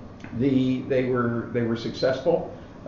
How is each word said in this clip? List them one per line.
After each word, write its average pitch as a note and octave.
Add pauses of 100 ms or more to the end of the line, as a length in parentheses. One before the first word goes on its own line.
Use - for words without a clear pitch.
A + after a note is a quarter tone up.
(380)
the, B2+
they C3
were, A#2
they A#2+
were A2+
successful, - (340)